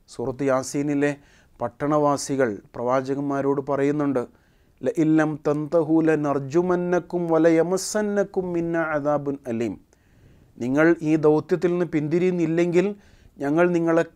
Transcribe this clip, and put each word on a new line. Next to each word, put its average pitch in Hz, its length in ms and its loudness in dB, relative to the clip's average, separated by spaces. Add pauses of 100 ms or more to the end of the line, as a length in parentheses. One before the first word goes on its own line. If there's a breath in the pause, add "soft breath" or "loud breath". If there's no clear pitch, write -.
സൂറത്ത് 123 340 -6
യാസീനിലെ 143 680 0 (480 soft breath)
പട്ടണവാസികൾ 143 920 0 (220)
പ്രവാചകന്മാരോട് 139 880 -2
പറയുന്നുണ്ട്, 139 640 0 (580 soft breath)
"ലഇല്ലം 156 500 2 (100)
തന്തഹു 151 600 0
ലനർജുമന്നക്കും 170 1300 0
വലയമസ്സന്നക്കും 185 1200 0
മിന്ന 170 260 -2 (120)
അദാബുൻ 143 480 -2 (100)
അലീം", 113 280 -4 (840 soft breath)
നിങ്ങൾ 139 300 2 (140)
ഈ 156 160 0
ദൗത്യത്തിൽ 156 540 2
നിന്ന് 175 140 -2
പിന്തിരിയുന്നില്ലെങ്കിൽ 170 1000 0 (500 soft breath)
ഞങ്ങൾ 151 320 2
നിങ്ങളെ 165 340 2 (120)